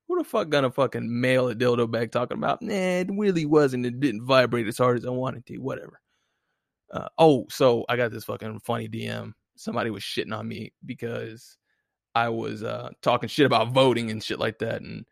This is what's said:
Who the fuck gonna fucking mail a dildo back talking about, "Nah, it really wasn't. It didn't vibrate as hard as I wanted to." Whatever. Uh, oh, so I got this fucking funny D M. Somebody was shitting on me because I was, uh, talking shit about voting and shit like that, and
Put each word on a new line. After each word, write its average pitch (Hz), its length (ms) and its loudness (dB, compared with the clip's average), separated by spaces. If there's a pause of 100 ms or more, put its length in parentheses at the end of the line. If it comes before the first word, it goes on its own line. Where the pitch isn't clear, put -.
Who 359 100 0
the 320 60 -2
fuck 202 260 -2
gonna 139 200 2
fucking 120 500 -2
mail 127 280 2
a 117 60 -4
dildo 120 360 2
back 113 200 -2
talking 120 260 -2
about, 151 240 -2
"Nah, 208 140 -4
it 185 360 0
really 196 360 2
wasn't. 139 400 4
It 123 120 -6
didn't 120 280 -2
vibrate 123 400 4
as 117 100 4
hard 123 220 4
as 113 80 -6
I 123 40 -4
wanted 127 360 -4
to." 120 100 -12
Whatever. 127 460 -10 (880)
Uh, - 260 -8
oh, 151 320 6
so 120 400 2
I 123 80 0
got 120 140 -2
this 110 140 -12
fucking 110 360 -10
funny 117 280 -6
D 113 180 -8
M. 110 280 -8 (220)
Somebody 117 320 -4
was 101 140 -8
shitting - 340 -6
on 110 100 -8
me 110 280 -10 (100)
because 117 720 -12 (580)
I 117 140 2
was, 113 340 -6
uh, 117 280 -8 (100)
talking 120 280 2
shit 139 180 4
about 117 260 2
voting 120 380 4
and 107 120 -8
shit - 160 -6
like 113 200 -2
that, 113 240 -4
and 110 300 -12